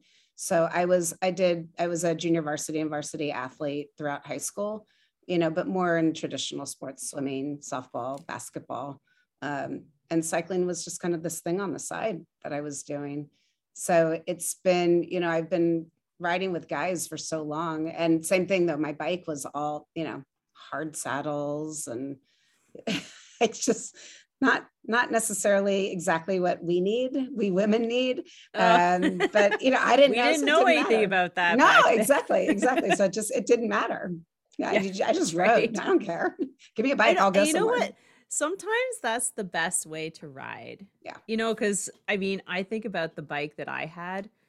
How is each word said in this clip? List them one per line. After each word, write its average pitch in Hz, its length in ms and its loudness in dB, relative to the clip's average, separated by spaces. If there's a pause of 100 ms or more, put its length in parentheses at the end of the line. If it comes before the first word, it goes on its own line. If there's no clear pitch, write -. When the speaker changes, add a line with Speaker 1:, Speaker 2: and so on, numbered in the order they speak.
(340)
Speaker 1:
So 165 380 0
I 175 140 0
was, 175 360 2
I 190 80 2
did, 175 380 0 (100)
I 175 80 0
was 170 160 -2
a 170 100 2
junior 165 300 0
varsity 151 380 -4
and 156 100 -4
varsity 151 400 -6
athlete 143 640 -6
throughout 147 300 -6
high 139 120 -8
school, 208 500 -8 (400)
you 180 100 0
know, 165 120 2
but 170 180 -2
more 180 280 2
in 160 160 2
traditional 143 540 -8
sports, - 440 -12
swimming, 139 480 -6
softball, 131 680 -8
basketball. - 760 -10 (420)
Um, 139 420 -6 (260)
and 165 140 -2
cycling 180 420 -2
was 175 180 -6
just - 160 -12
kind 175 140 -2
of 160 80 -6
this 165 180 -6
thing 175 200 -2
on 185 120 -4
the 131 60 -8
side 170 440 -6 (200)
that 151 100 -10
I 147 100 -6
was 147 200 -10
doing. 143 460 -8 (460)
So 165 520 2
it's 175 280 -6 (100)
been, 175 400 4
you 175 160 -4
know, 175 100 -2
I've 165 180 -2
been 170 380 0 (320)
riding 180 340 -2
with 143 160 -6
guys 165 380 -4
for 156 100 -10
so 156 280 -6
long. 156 440 -4
And 165 380 2
same 185 220 2
thing 185 180 2
though, 156 100 0
my 156 160 -2
bike 170 360 -4
was 147 260 -6
all, 147 400 -6
you 165 100 -6
know, 135 200 -8 (300)
hard 151 420 -8
saddles 147 920 -4
and 135 280 -8 (340)
<laughs> - 360 -20 (540)
it's 220 240 -2
just - 320 -2 (440)
not, - 260 0 (200)
not 233 260 0
necessarily 202 800 2
exactly 175 480 0
what 175 220 0
we 175 180 2
need, 254 540 0
we 208 160 0
women 208 320 2
need. 254 420 -2 (300)
Speaker 2:
Oh. 175 420 6
Speaker 1:
Um, 185 220 0 (140)
but, 208 300 4
you 254 80 4
know, 254 100 4
I 233 160 4
didn't 277 140 10
Speaker 2:
<laughs> 220 60 2
We - 20 -
Speaker 1:
know, 247 60 4
Speaker 2:
didn't 302 160 4
Speaker 1:
so 277 40 0
it - 20 0
Speaker 2:
know 302 200 6
Speaker 1:
didn't 359 120 8
Speaker 2:
anything 262 180 2
Speaker 1:
matter. 214 100 4
Speaker 2:
about 180 300 2
that 180 220 4
Speaker 1:
No, 294 80 8
Speaker 2:
back 587 180 10
then. - 160 6
Speaker 1:
exactly, 220 480 2
exactly. 254 420 2
Speaker 2:
<laughs> 339 60 4
Speaker 1:
So 202 80 4
it 196 80 2
just, 214 220 -4
it 202 120 -2
didn't 233 220 4
matter. 208 440 -2 (460)
Yeah, - 120 -2
I - 40 -2
Speaker 2:
Yeah, 196 180 0
Speaker 1:
ju-, 196 120 0
I 226 80 2
just 277 220 0
Speaker 2:
right. 202 340 4
Speaker 1:
rode. 226 100 -6
I - 80 -4
don't 381 140 4
care. 175 360 -4 (200)
<laughs> - 200 -20
Give 220 80 0
me 269 60 2
a 285 40 0
Speaker 2:
I - 20 -4
Speaker 1:
bike, 226 200 4
Speaker 2:
don't, 359 80 4
Speaker 1:
I'll 196 60 4
go 294 140 4
Speaker 2:
you 311 80 2
know 359 80 2
Speaker 1:
somewhere. 466 180 2
Speaker 2:
what? - 160 -2 (340)
Sometimes 415 720 -4
that's 240 280 -2
the 214 140 -8
best 170 420 -2
way 156 240 -8
to - 180 -18
ride. 120 580 -14 (180)
Speaker 1:
Yeah. - 120 -14 (100)
Speaker 2:
You 220 100 -4
know, 226 180 0
'cause, 202 360 -2 (180)
I 208 80 0
mean, 190 300 -4
I 180 160 -4
think 214 220 -8
about 175 300 -6
the 165 80 -10
bike 147 340 -6
that 139 120 -10
I 135 180 -6
had. 180 440 -10 (180)